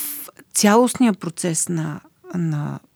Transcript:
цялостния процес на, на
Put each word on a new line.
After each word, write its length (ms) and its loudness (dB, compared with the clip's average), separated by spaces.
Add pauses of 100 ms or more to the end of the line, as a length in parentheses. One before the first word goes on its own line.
(540)
цялостния 600 4
процес 540 -4
на, 320 -6 (340)
на 460 -4 (160)